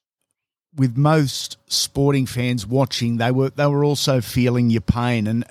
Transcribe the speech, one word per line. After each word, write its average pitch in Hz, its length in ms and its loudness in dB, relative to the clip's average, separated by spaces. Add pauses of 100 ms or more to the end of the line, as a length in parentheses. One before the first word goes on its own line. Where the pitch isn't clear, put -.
(760)
with 131 220 0
most 147 600 0 (100)
sporting 139 580 0
fans 120 420 -4
watching, 120 500 -2
they 117 140 0
were, 131 180 0
they 143 160 -2
were 143 180 2
also 139 380 0
feeling 123 480 2
your 113 120 2
pain. 120 440 0
And, 113 260 -2